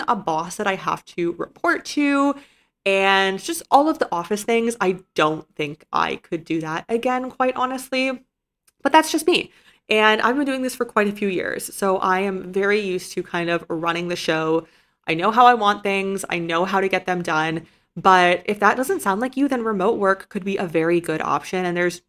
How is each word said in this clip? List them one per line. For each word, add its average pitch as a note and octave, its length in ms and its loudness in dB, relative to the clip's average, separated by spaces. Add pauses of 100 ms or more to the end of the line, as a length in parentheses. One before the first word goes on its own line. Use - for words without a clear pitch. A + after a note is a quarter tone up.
a A#3 80 2
boss E3+ 400 -4
that G#3 120 -4
I F#3+ 80 0
have E3 280 -4
to E3+ 300 -4
report - 500 -4
to, C#4+ 500 0 (520)
and G3 580 2
just E4 180 -6 (100)
all D4 180 6
of D#4 100 -2
the - 100 0
office F#3+ 340 -4
things, A#3 360 0
I F#3 200 0 (160)
don't D#3 400 0
think D3+ 360 -8
I D#3+ 240 0
could E3 300 -8
do E3 160 -2
that D#3+ 260 -6
again, B3+ 420 -2
quite B3+ 280 -2
honestly. C4 680 -2 (580)
But C#4 120 2
that's D#4 180 6
just D#4+ 160 -2
me. - 240 2 (380)
And G#3+ 320 4
I've A#3+ 140 2
been C#4+ 100 0
doing C4+ 180 -2
this B3+ 120 -4
for A#3 100 -4
quite G#3 220 0
a G3+ 60 -2
few G3+ 160 -2
years, - 440 -4
so F#3+ 240 0
I F#3 220 0
am F#3+ 320 -6
very G3+ 280 2
used F#3 340 -6
to F3+ 100 -6
kind E3+ 260 -4
of E3+ 200 -2
running E3+ 400 -2
the F3 60 -4
show. D#3+ 520 0 (400)
I E3 60 0
know F3 180 0
how B3 140 8
I B3 80 10
want G3+ 300 0
things. G3 460 -2
I E3+ 100 -4
know E3+ 260 0
how F#3+ 160 0
to G3 80 0
get F#3 160 -2
them F3+ 160 -2
done. D#3+ 440 -2 (300)
But F3+ 500 4
if G3+ 140 -4
that G#3 180 4
doesn't C4+ 240 -2
sound G3 200 -2
like C4 160 -4
you, C#4 100 2
then B3 160 -2
remote G#3+ 340 0
work F#3+ 320 0
could F#3 140 -8
be G3 140 -2
a F#3+ 80 -4
very E3 340 2
good D#3+ 220 -2
option. F3+ 440 -2
And F3 100 -2
there's F3 340 -2